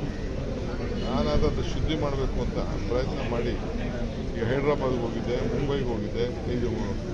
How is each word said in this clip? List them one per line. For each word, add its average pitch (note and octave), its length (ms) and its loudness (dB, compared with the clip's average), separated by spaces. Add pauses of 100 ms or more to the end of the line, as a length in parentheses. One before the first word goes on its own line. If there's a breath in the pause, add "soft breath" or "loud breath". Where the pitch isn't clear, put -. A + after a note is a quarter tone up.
(1080)
ನಾನಾದ್ರೂ D3 380 4
ಅದು C3 160 2
ಶುದ್ಧಿ - 320 2
ಮಾಡಬೇಕು C3+ 460 0
ಅಂತ A#2+ 120 0 (360)
ಪ್ರಯತ್ನ B2+ 420 0
ಮಾಡಿ, A#2 180 0 (880)
ಈಗ A2+ 60 0
ಹೈದ್ರಾಬಾದ್ಗೆ C3 580 2
ಹೋಗಿದ್ದೆ, A#2 340 -2
ಮುಂಬೈಗೆ B2+ 500 0
ಹೋಗಿದ್ದೆ, A#2 680 -2
ಇದು A#2+ 160 2 (440)